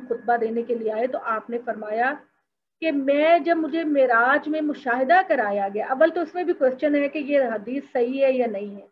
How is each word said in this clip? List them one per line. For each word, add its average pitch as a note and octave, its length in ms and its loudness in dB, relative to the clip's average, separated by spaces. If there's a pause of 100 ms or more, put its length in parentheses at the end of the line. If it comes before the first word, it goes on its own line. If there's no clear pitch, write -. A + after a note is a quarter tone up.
खुतबा A#3 300 -2
देने A3+ 260 -2
के A#3 120 -2
लिए A3 160 -4
आए A3+ 160 -2
तो C4 100 -4
आपने A#3 420 -6
फरमाया A3+ 520 -4 (680)
कि D#4+ 100 0
मैं, C#4+ 520 4
जब E4+ 140 2
मुझे D#4 260 -4
मेराज C4+ 640 2
में D#4 140 -2
मुशाहिदा C4+ 600 2
कराया G#3 480 0
गया, G#3 180 -4
अव्वल D4 220 4
तो E4+ 120 -4
उसमें F4 240 -4
भी E4+ 80 0
क्वेश्चन C#4+ 420 0
है C#4+ 140 0
कि D4+ 100 -6
ये C#4 280 2
हदीस A3+ 460 -8
सही B3+ 240 0
है C4+ 160 4
या B3 140 0
नहीं G3+ 280 -8
है - 160 -20